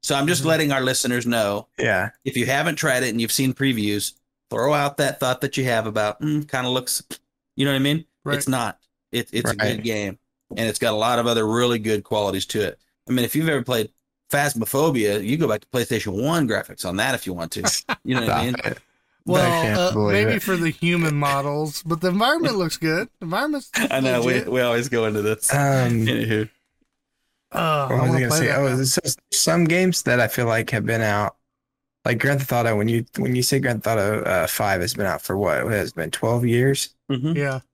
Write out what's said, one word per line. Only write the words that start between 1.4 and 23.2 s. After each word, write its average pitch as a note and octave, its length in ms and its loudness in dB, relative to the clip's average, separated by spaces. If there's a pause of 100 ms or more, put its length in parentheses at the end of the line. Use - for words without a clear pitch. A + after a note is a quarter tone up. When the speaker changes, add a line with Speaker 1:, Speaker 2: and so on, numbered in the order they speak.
Speaker 3:
Yeah. A2 320 2 (140)
Speaker 1:
If C3+ 120 -4
you A#2+ 100 0
haven't D3 300 0
tried C3 280 0
it B2 60 0
and A#2 100 -2
you've A2+ 120 -2
seen C3 220 2
previews, G#2+ 600 0 (360)
throw A#2+ 220 0
out C#3+ 240 0
that C#3 240 -2
thought B2+ 220 0
that C#3 140 -4
you C3 80 0
have A2+ 220 0
about, G#2+ 340 -2
"Mm, D3 300 -2
kinda B2+ 200 -4
looks," B2+ 320 -4 (520)
you C3+ 100 0
know C#3 80 2
what C3+ 40 2
I C3 40 0
mean? D3 260 0 (180)
Speaker 2:
Right. C#3+ 140 -2
Speaker 1:
It's C#3 100 -2
not. A#2+ 320 -2 (320)
It, A#2 200 -4
it's A2+ 200 -2
a - 40 -2
Speaker 3:
Right. G#2+ 200 0
Speaker 1:
good G#2+ 80 -10
game, G#2 340 -4 (320)
and A2+ 180 -2
it's G#2+ 120 -4
got A#2 140 2
a - 20 -2
lot A#2 240 2
of A#2 80 0
other A2+ 180 2
really A#2+ 320 2
good G#2+ 240 0
qualities G2 440 -2
to - 160 -4
it. F2 160 -4 (300)
I B2 40 -2
mean, B2 120 2
if A#2 120 -4
you've D#3+ 120 2
ever C#3 140 0
played A2+ 300 -2 (400)
Phasmophobia, B2+ 920 0
you B2 120 0
go D#3+ 100 2
back G#2+ 140 0
to - 80 -20
PlayStation A2 520 -2
one D3+ 280 0
graphics - 360 -4
on F#2 120 -4
that B2 180 0
if - 100 -6
you F#2 80 -6
want E2+ 200 -6
to. - 320 -2 (180)
You B2+ 140 -2
know B2 60 0
what A2 80 0
I - 20 2
Speaker 3:
Stop - 120 0
Speaker 1:
mean? B2 100 -2 (180)
Speaker 3:
it. - 60 -10
I - 20 -20 (440)
Speaker 2:
Well, F3 380 2
Speaker 3:
can't G#2+ 160 2
Speaker 2:
uh, F3+ 140 2
Speaker 3:
believe G#2 200 2 (140)
Speaker 2:
maybe - 120 2
Speaker 3:
it. - 40 -4
Speaker 2:
for F#3+ 140 0
the E3 140 0
human E3 440 0
models, C#3+ 680 -2
but D#3+ 160 -2
the F#3 80 0
environment B3 480 2
looks F3 200 0
good. E3 320 -2 (120)